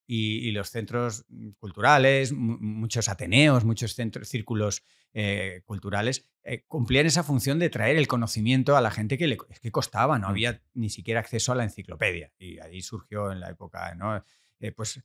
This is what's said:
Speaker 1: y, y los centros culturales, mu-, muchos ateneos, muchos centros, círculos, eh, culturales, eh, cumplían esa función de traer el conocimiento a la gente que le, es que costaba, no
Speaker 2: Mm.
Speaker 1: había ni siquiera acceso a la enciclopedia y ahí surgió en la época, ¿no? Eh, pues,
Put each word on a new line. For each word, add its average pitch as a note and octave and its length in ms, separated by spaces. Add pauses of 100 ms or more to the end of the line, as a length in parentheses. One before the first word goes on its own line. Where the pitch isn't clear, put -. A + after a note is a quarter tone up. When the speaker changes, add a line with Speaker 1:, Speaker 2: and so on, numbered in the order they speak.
Speaker 1:
y, A2 420
y A2 40
los G2+ 180
centros A2+ 560 (320)
culturales, C3+ 720
mu-, B2 280
muchos G#2+ 500
ateneos, A#2+ 560
muchos A2+ 300
centros, A2+ 340
círculos, G#2 540 (300)
eh, G2 520
culturales, G2+ 640 (140)
eh, - 240
cumplían C3+ 400
esa E3 160
función C#3 360
de E3+ 100
traer B2 280
el D#3 100
conocimiento B2 680
a C3 40
la G#2+ 100
gente A2 260
que D#3+ 100
le, A2+ 100 (120)
es - 100
que A2+ 120
costaba, C3 480
no G2 80
Speaker 2:
Mm. G2 40
Speaker 1:
había A2+ 300 (140)
ni A2 140
siquiera A2+ 300
acceso A2+ 320
a B2 40
la B2 80
enciclopedia F2+ 760
y E2+ 220
ahí E2+ 220
surgió G#2 500
en F#2 80
la F2+ 100
época, F2 460
¿no? G2+ 280 (380)
Eh, G#2+ 120
pues, A2 320